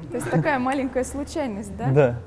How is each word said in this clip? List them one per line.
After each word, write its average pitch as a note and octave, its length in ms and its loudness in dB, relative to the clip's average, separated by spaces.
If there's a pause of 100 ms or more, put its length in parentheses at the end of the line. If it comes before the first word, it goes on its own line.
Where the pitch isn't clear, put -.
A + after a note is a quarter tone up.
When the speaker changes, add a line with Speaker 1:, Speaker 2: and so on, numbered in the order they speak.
Speaker 1:
То - 60 -6
есть - 160 -4
такая C4+ 280 2
маленькая C4 440 0
случайность, B3 720 -6
да? G3+ 160 0
Speaker 2:
Да. C3 240 6 (120)